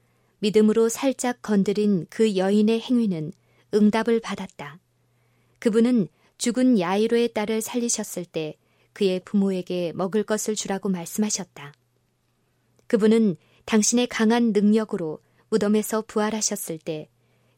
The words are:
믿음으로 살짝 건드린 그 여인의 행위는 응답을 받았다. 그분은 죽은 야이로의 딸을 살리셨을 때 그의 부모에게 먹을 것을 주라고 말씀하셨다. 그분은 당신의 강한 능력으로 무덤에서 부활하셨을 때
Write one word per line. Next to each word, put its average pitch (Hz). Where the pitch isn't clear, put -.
믿음으로 214
살짝 254
건드린 202
그 220
여인의 208
행위는 196
응답을 220
받았다. 185
그분은 226
죽은 247
야이로의 220
딸을 220
살리셨을 226
때 156
그의 185
부모에게 180
먹을 196
것을 214
주라고 196
말씀하셨다. 180
그분은 220
당신의 233
강한 233
능력으로 202
무덤에서 214
부활하셨을 208
때 156